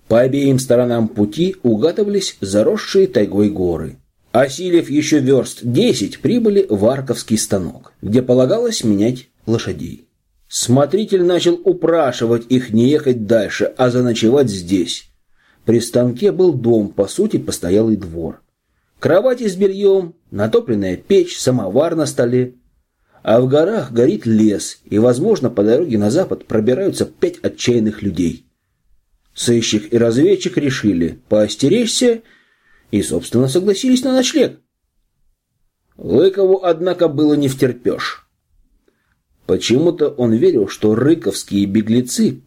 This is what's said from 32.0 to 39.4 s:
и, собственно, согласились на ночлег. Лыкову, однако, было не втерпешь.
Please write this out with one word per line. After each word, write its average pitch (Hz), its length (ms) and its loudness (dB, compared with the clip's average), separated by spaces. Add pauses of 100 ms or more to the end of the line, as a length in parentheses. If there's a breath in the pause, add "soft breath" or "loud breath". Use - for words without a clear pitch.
и, 101 120 0
собственно, 113 440 -2
согласились 202 560 0
на 262 100 -2
ночлег. 254 460 0 (1400)
Лыкову, 190 680 2
однако, 175 420 0
было 151 280 2
не 143 120 0
втерпешь. - 800 -4 (1200)